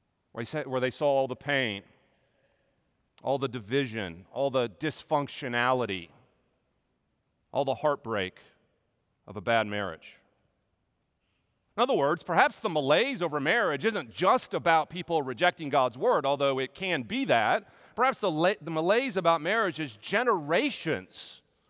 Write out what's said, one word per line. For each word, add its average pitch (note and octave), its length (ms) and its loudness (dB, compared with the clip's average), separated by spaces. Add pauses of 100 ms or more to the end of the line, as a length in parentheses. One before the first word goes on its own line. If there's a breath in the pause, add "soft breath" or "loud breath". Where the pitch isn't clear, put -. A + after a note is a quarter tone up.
(320)
where A#2+ 120 -8
they - 40 -10
sa-, D3 220 -6
where B2+ 100 -2
they B2+ 120 2
saw D3 160 0
all C3+ 200 2
the B2 80 -6
pain, B2 460 -2 (1400)
all C3 160 0
the C3 100 -2
division, A2 800 -4
all C3+ 200 -2
the A#2+ 180 0
dysfunctionality, B2 1400 -2 (1400)
all C3+ 140 0
the C3 80 0
heartbreak A2+ 640 -2 (880)
of G2 80 -12
a G#2 60 -10
bad A2+ 240 2
marriage? G2+ 520 -6 (1600)
In A3 80 4
other C4+ 100 2
words, D#3+ 300 2
perhaps G#3+ 360 2
the G#3+ 100 -4
malaise E3 520 2
over D3+ 180 -2
marriage D#3+ 460 0
isn't F#3 240 -4
just G3 460 0
about D#3+ 340 2
people E3 320 -2
rejecting C#3+ 480 0
God's B2+ 260 2
Word, E3+ 300 2
although C#3 320 2
it C3+ 160 -4
can F3 300 -2
be A#3+ 220 -2
that. C3+ 420 2 (280 loud breath)
Perhaps B3+ 220 2
the F#3+ 140 0
la-, E3+ 280 4
the D#3 120 -10
malaise F#3+ 440 2
about E3 260 2
marriage F#3+ 380 0
is C3 160 -8
generations F3 1500 -2 (280)